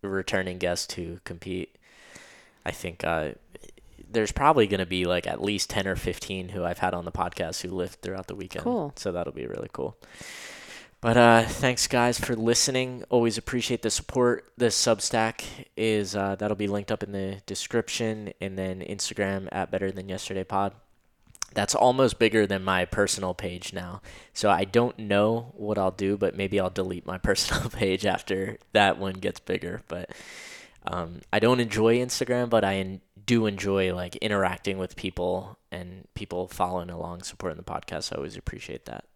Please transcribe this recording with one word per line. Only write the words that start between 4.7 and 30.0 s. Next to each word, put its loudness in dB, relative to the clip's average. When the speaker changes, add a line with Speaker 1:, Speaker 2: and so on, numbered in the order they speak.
Speaker 1:
be, 0
like, 0
at -4
least -2
ten 0
or 0
fifteen -6
who -4
I've -2
had 2
on -4
the -8
podcast -4
who -6
lift -6
throughout -8
the -10
weekend. -10
Speaker 2:
Cool. -2
Speaker 1:
So -4
that'll -4
be -8
really -8
cool. -6
But, 4
uh, 10
thanks, 0
guys, 2
for -2
listening. 2
Always 4
appreciate -2
the 0
support. 2
The 4
Substack 2
is, 0
uh, 0
that'll -2
be -2
linked -2
up -4
in -12
the -6
description, -4
and -6
then -4
Instagram -4
at -4
Better -2
Than -10
Yesterday -6
Pod. -2
That's 0
almost 6
bigger 6
than 0
my 4
personal 0
page -8
now. -10
So 4
I 6
don't 2
know 2
what -2
I'll 2
do, 0
but 0
maybe 0
I'll 0
delete -4
my -6
<laughs> -4
personal 0
page 0
after -2
that 6
one -4
gets -6
bigger. -6
But, -8